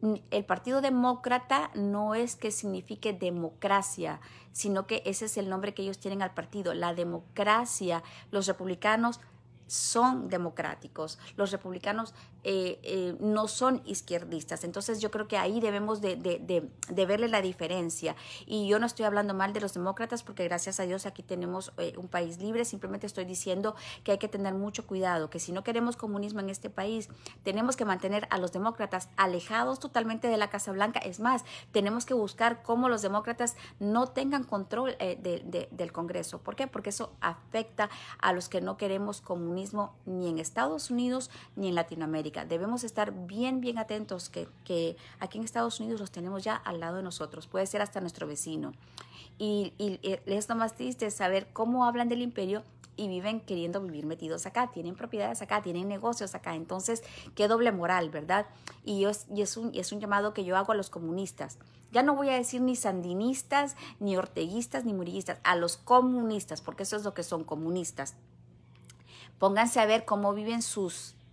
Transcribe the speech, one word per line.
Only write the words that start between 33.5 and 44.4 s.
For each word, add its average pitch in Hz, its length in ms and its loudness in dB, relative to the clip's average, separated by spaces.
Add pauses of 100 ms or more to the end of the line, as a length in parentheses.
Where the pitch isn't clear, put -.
no 220 280 4
tengan 269 360 0
control, 233 560 -2
eh, 185 220 0
de, 180 240 -2
de, 175 260 -2
del 175 200 -4
Congreso. 170 480 -6
¿Por - 160 -8
qué? 269 120 -2
Porque 208 220 -6
eso 214 320 -6
afecta 214 680 -2 (300)
a 185 140 4
los 180 160 -2
que 185 120 0
no 185 160 -2
queremos 202 440 -2
comunismo 190 760 -4 (100)
ni 180 240 -2
en 160 100 0
Estados 269 500 -2
Unidos 247 400 0 (260)
ni 196 120 -2
en 175 80 2
Latinoamérica. 156 720 -2
Debemos 196 380 0
estar 214 280 -2 (160)
bien, 247 340 -2
bien 240 160 -2
atentos 214 520 -6
que, - 180 -8 (160)